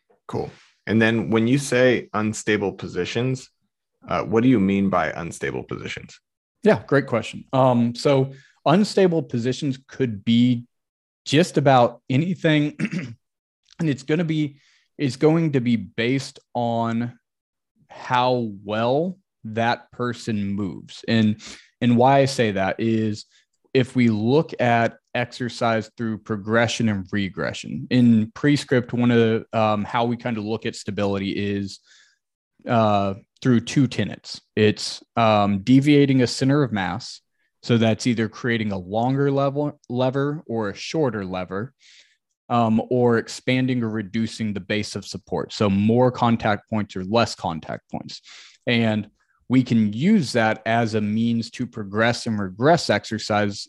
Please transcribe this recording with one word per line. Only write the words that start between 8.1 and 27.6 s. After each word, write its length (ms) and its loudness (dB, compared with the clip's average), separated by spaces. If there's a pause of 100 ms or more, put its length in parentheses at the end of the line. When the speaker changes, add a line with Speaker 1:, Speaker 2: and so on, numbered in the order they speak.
Speaker 2:
unstable 600 4
positions 640 -4
could 380 -4
be 400 4 (600)
just 320 2
about 500 4
anything, 720 0
<clears throat> 1000 -10
and 120 -2
it's 120 -4
gonna 220 -2
be, 360 -4 (360)
it's 200 -2
going 360 4
to 80 2
be 160 2
based 640 -4 (160)
on 640 -4 (720)
how 600 -2 (140)
well 540 -2 (260)
that 480 -4
person 600 -4
moves. 540 -8
And, 340 2 (400)
and 160 4
why 220 6
I 60 6
say 280 0
that 280 -2
is 460 -2 (460)
if 220 0
we 140 4
look 520 0
at 380 2 (160)
exercise 800 -4
through 220 -6
progression 720 0
and 240 -2
regression, 800 -6